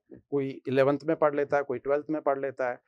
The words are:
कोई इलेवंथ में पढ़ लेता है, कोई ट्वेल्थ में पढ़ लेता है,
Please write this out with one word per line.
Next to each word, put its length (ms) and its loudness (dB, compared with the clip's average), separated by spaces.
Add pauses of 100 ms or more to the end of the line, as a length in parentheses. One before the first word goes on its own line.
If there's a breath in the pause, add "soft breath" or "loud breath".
(300)
कोई 380 -4
इलेवंथ 360 4
में 120 0
पढ़ 180 2
लेता 220 0
है, 60 2
कोई 160 -4
ट्वेल्थ 320 -2
में 120 -2
पढ़ 160 0
लेता 320 -4
है, 180 -8